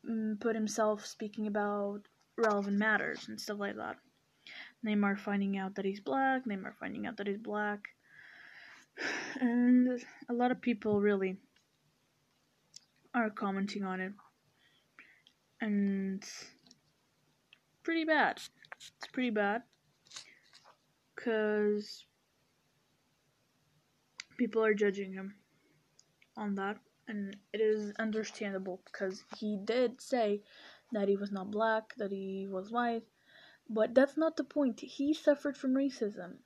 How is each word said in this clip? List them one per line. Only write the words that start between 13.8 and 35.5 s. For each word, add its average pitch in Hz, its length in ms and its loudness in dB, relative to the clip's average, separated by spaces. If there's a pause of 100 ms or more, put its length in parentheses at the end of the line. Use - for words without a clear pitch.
on 185 160 -4
it. 190 140 -4 (1500)
And 196 600 0
it's - 240 -14 (1400)
pretty 330 220 0
bad. 285 340 2 (380)
It's - 340 -18
pretty 254 200 0
bad. 208 320 0 (1500)
'Cause 214 880 0 (2250)
people 220 260 2
are 214 120 6
judging 202 380 2
him 190 220 -10 (1000)
on 208 200 -2
that. 196 240 -4 (280)
And 202 300 -8 (160)
it 214 80 0
is 214 360 2
understandable, 208 880 -4
because 196 380 -6 (140)
he 208 200 -4
did 233 440 0
say 208 420 0 (480)
that 202 160 2
he 202 80 6
was 202 160 -4
not 196 180 -6
black, 220 460 0
that 202 160 -4
he 190 360 -4
was 196 240 -6
white. 233 360 0 (600)
But 220 260 2
that's 277 220 6
not 320 200 2
the 294 60 -2
point. 262 380 0
He 285 320 -2
suffered 285 440 2